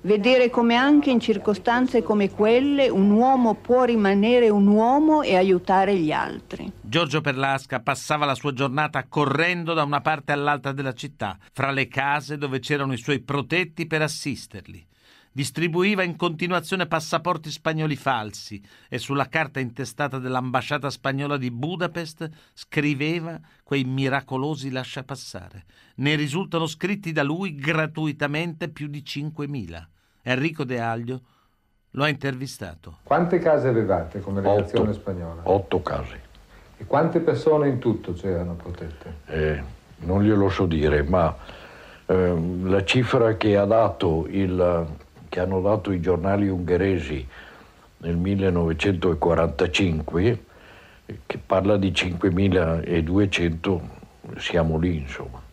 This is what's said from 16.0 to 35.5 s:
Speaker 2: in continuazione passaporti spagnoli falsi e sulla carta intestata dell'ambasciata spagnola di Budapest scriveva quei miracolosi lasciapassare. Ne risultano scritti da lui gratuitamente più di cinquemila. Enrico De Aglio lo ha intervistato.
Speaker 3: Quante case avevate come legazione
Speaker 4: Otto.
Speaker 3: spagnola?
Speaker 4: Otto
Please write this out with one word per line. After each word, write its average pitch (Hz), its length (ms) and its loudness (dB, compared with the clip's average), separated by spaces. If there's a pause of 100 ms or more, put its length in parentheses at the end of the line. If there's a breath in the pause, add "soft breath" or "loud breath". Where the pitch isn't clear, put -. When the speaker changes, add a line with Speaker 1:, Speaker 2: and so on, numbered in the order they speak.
Speaker 2:
in 175 140 -2
continuazione 175 680 -2
passaporti 160 640 -4
spagnoli 156 440 -2
falsi 107 680 -6 (280 soft breath)
e 127 100 -8
sulla 139 300 -2
carta 156 320 -2
intestata 135 580 -6
dell'ambasciata 127 720 -4
spagnola 139 460 -4
di 123 160 -4
Budapest 165 760 -6 (260 loud breath)
scriveva 156 840 -4 (240 soft breath)
quei 139 220 -2
miracolosi 135 880 -4
lasciapassare. 127 920 -12 (320 soft breath)
Ne 139 200 0
risultano 165 500 -2
scritti 180 460 -6
da 156 100 0
lui 160 320 -4
gratuitamente 156 1120 -4
più 151 200 -12
di 147 160 -12
cinquemila. 143 840 -10 (360)
Enrico 143 420 -2
De 123 160 -4
Aglio 117 400 -6 (680)
lo 131 120 -4
ha 151 60 2
intervistato. 131 960 -8
Speaker 3:
Quante 175 340 2
case 151 300 4
avevate 98 520 0
come 98 200 -4
legazione 104 500 2
Speaker 4:
Otto. 98 80 -4
Speaker 3:
spagnola? 82 460 -8
Speaker 4:
Otto 92 380 2